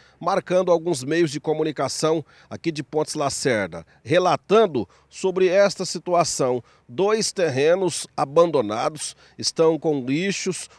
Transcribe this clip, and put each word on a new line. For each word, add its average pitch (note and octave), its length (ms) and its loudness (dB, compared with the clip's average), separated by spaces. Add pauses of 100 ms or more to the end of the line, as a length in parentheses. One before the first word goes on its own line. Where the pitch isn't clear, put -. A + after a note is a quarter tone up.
(200)
marcando F3+ 500 0
alguns E3 320 0
meios D#3+ 280 0
de D3 100 -8
comunicação D#3 840 -2 (280)
aqui G#2+ 200 -6
de D3+ 120 -8
Pontes - 320 0
Lacerda, G#2 720 0 (160)
relatando E3+ 840 2 (220)
sobre F#3 400 0
esta F#3+ 380 2
situação. D#3 760 0 (240)
Dois G3 460 -2
terrenos E3 840 0
abandonados C#3+ 1000 0 (220)
estão D#3+ 400 0
com D3 260 -2
lixos F3 640 -4 (100)